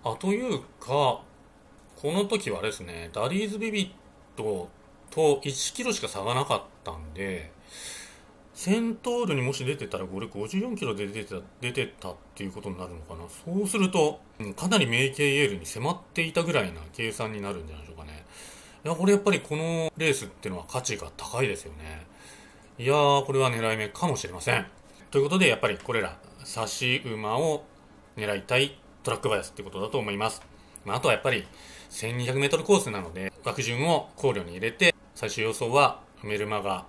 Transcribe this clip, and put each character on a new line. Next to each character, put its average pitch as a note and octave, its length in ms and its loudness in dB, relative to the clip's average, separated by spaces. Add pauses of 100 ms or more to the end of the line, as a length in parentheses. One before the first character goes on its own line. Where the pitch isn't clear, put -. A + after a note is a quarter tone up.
あ、 A2+ 160 -2
と F#3+ 140 2
い A3+ 80 0
う G#3 200 -2 (180)
か、 - 100 -14
こ C3+ 340 4 (800)
の F#3 200 2
時 G3+ 240 -2
は F#2+ 100 -2
あ - 20 -4
れ G#2+ 80 0
で G#2 60 -6
す - 60 -12
ね、 E2+ 320 -10
ダ A2 160 0
デ E3+ 60 0
ィ G#3 100 2
ー G#3 40 -4
ズ G#3 100 -6
ビ A3 120 -2
ビ G3+ 140 0
ッ F#3 40 -12 (460)
ト G2+ 340 -4 (420)
と D3 320 4
一 C3+ 280 -2
キ - 120 -6
ロ A#3+ 100 0
し - 80 -2
か A2+ 60 -4
差 G2+ 140 -6
が A2+ 120 0
な C3+ 120 2
か A2+ 120 2
っ - 60 -4 (200)
た D#2+ 120 -8
ん D2+ 180 -12
で、 F2+ 380 -6 (1000)
セ G#3 260 2
ン A#3 160 0
ト A#3+ 280 -2
ー - 40 0
ル D#3+ 80 2
に C3 60 2
も C3 120 0
し C3 120 -4
出 C#3+ 100 0
て C3+ 120 -8
た G2 100 -6
ら、 F#2 80 -4
こ F#2+ 140 -6
れ - 80 -6
五 G2+ 200 -6
十 F#3 120 -2
四 A#3 160 -2
キ D#3 100 -6
ロ A2+ 100 -2
で G2+ 120 -4
出 G#2 160 -6
て G2+ 120 -10
た、 F2 60 -8 (200)
出 B2 100 -4
て A#2+ 160 -2 (120)
た F#2 120 -8
っ E2 40 -10 (200)
て - 80 -10
い G2 40 -6
う F2+ 40 -8
こ G#2 100 -12
と G2+ 80 -8
に F2+ 80 -8
な F2+ 80 -8
る F2 100 -12
の D#2+ 60 -14
か E2 140 -14
な。 E2+ 140 -12
そ F#3 340 -2
う G3 40 0
す A3+ 100 0
る F#3 140 4
と、 D3+ 280 4 (200)
う G#2+ 80 -6
ん、 G2 60 -8
か E3+ 140 -2
な G#3+ 100 6
り C#3+ 100 6
メ A#2+ 180 4
イ C3+ 60 0
ケ C#3+ 200 4
イ C#3 60 4
エ C#3+ 80 6
ー G#2 60 2
ル G2 60 -4
に E2 80 -10
迫 B2+ 260 -2
っ F3+ 60 -2 (160)
て E3 100 0
い E3 100 -4
た E3+ 100 4
ぐ E3+ 100 0
ら A#2+ 100 4
い F2+ 100 -4
な D#2+ 80 -12 (120)
計 A2+ 180 -2
算 A2 200 -4
に G#2+ 100 -6
な G2+ 100 -4
る F2 120 -6
ん D#2 40 -12
じ - 60 -12
ゃ - 20 -12
な - 80 -14
い - 20 -14
で - 60 -16
し - 0 -
ょ - 40 -16
う - 40 -18
か D2 60 -14
ね。 - 200 -16 (580)
い - 40 -4
や、 E3 80 0
こ E3+ 100 2
れ G3+ 80 10
や G3+ 60 8
っ - 20 -2
ぱ G3+ 100 4
り D#3+ 80 4
こ - 160 -4
の E3 420 0
レ D#3+ 120 2
ー C#3+ 40 6
ス B2+ 120 -2
っ - 20 -10
て - 220 -8
の F2+ 80 -4
は E2+ 100 -10
価 B2+ 140 -2
値 A2 160 -2
が E2 180 -10
高 - 280 -2
い C3 40 2
で G2 80 -2
す - 100 -10
よ D#2 80 -14
ね。 D#2 340 -12 (720)
い A#2 60 -4
や C3+ 80 4
ー、 C#3+ 320 6
こ C#3 80 -2
れ C3+ 60 4
は C3 120 4
狙 A2+ 220 2
い A2 40 0
目 A2 120 -2
か - 180 -2
も C#3 80 2
し - 100 -6
れ F2+ 80 -8
ま F2+ 80 -10
せ A#2+ 140 2
ん。 A#2+ 100 0 (460)
と C#3+ 60 4
い C#3 40 6
う - 40 6
こ D3 40 -2
と F#3 100 4
で、 F3+ 80 6
や A#2 80 6
っ - 40 -10
ぱ B2 80 2
り G2+ 100 0
こ - 160 -6
れ A2+ 80 2
ら、 E2 160 -4 (260)
差 A2 240 -4
し B2+ 380 0
馬 A2 320 -2
を D3+ 280 0 (520)
狙 G#2 200 -2
い F#2+ 40 -6
た B2 160 2
い C#3 200 2 (260)
ト A#2 80 0
ラ A2+ 60 0
ッ - 20 -8
ク A#2+ 100 0
バ G#2 80 4
イ - 20 2
ア F2 40 -4
ス - 80 -10
っ - 20 -20
て G#2 100 -12
こ F#2+ 60 -10
と F#2 100 -8
だ G#2+ 100 -4
と - 80 -2
思 G#2+ 140 -2
い G2+ 60 -2
ま G#2+ 120 0
す。 - 120 -8 (440)
ま G2+ 80 -2
あ、 A#2 40 0
あ - 20 0
と C#3+ 100 2
は A#2 40 6
や G#2+ 60 2
っ - 20 -10
ぱ C3+ 100 2
り、 A2 140 0 (440)
千 A#2+ 280 -4
二 B2 80 -2
百 B2+ 140 0
メ C#3 80 4
ー - 20 4
ト E3 80 2
ル E3 60 0
コ G3+ 120 8
ー F#3 40 6
ス D#3 100 -2
な G#2 120 -4
の E2 120 -8
で、 F#2+ 180 -6 (120)
枠 A#2+ 180 -2
順 A#2+ 260 0
を E3 280 2
考 C#3 140 2
慮 G2 160 -2
に E2+ 80 -12
入 F#2 60 -8
れ A2+ 120 -2
て、 F3 240 4 (180)
最 A2 160 -4
終 G#2+ 140 -2
予 A2 100 0
想 A#2 180 -2
は C#3 300 6 (220)
メ G#2 140 -2
ル G#2 100 0
マ G#2 140 -2
ガ F#2+ 280 -2